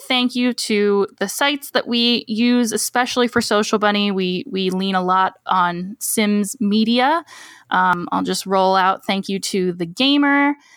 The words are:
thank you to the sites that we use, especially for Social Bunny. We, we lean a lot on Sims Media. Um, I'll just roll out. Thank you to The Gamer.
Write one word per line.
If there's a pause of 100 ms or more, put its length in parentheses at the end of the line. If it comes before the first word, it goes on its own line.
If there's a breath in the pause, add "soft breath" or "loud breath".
thank
you
to (100)
the
sites
that
we
use,
especially
for
Social
Bunny.
We,
we
lean
a
lot (120)
on
Sims
Media. (460 loud breath)
Um,
I'll
just
roll
out.
Thank
you
to
The
Gamer. (220 soft breath)